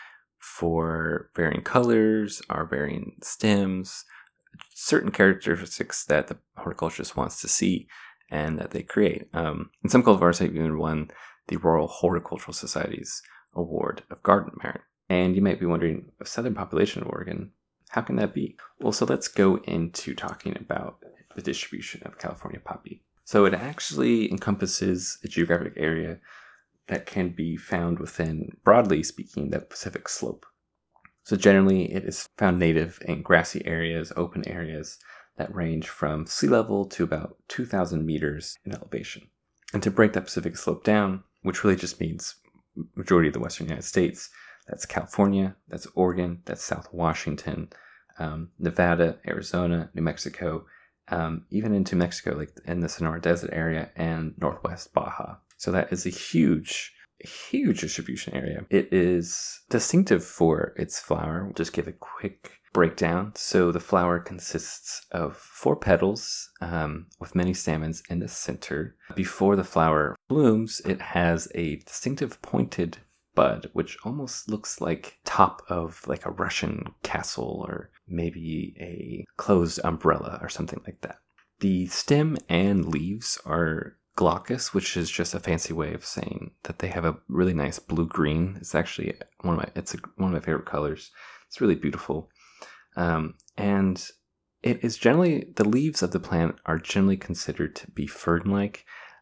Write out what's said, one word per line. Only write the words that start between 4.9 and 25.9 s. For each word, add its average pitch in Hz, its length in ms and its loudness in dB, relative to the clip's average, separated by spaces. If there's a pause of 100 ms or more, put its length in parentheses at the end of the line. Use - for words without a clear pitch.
characteristics - 920 2
that 73 240 2
the - 80 -8 (200)
horticulturist - 600 -6
wants - 240 -4
to - 80 -8
see - 400 0 (420)
and 76 280 -2
that - 120 -6
they - 120 -8
create. - 500 2
Um, 80 380 -4 (120)
and 95 80 0
some 127 120 8
cultivars 92 360 6
have 92 160 0
even 80 240 0
won 78 320 -2 (380)
the 80 80 -4
Royal 80 320 4
Horticultural - 640 -2
Society's - 680 -8 (320)
Award - 560 -4
of - 120 -16
Garden 95 300 4 (100)
Merit. - 200 -8 (260)
And 92 260 4
you 95 60 4
might 98 200 2
be 90 60 0
wondering, 85 540 0
a - 60 -14
southern 117 280 -4
population - 480 0
of - 60 -8
Oregon, - 420 -8 (400)
how 117 120 0
can - 140 -4
that 104 180 0
be? - 220 -6 (240)
Well, 107 120 0
so 110 140 0
let's - 220 0
go 95 360 6
into 85 500 -4
talking - 420 -8
about - 420 -6 (360)
the - 80 -12
distribution - 600 -8
of - 140 -16
California - 440 -10
poppy. - 400 -12 (220)
So 101 220 6
it 95 80 6
actually 123 760 0
encompasses 95 920 -2
a - 40 -8
geographic 85 480 0
area 82 420 -2 (680)